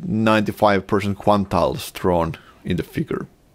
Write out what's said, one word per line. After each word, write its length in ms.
ninety-five 840
percent 300
quantiles 720
drawn 440
in 140
the 60
figure. 440